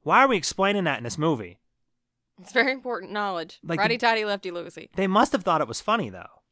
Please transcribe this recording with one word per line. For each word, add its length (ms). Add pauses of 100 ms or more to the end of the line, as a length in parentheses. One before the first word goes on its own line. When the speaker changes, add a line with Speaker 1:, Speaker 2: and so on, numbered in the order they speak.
Speaker 1:
why 220
are 40
we 80
explaining 480
that 140
in 60
this 140
movie? 420 (800)
Speaker 2:
It's 120
very 200
important 400
knowledge. 500
Speaker 1:
Like, 160
Speaker 2:
Righty 180
Speaker 1:
the 100
Speaker 2:
tighty, 180
lefty 260
loosey. 440
Speaker 1:
They 120
must 260
have 120
thought 160
it 80
was 120
funny, 300
though. 420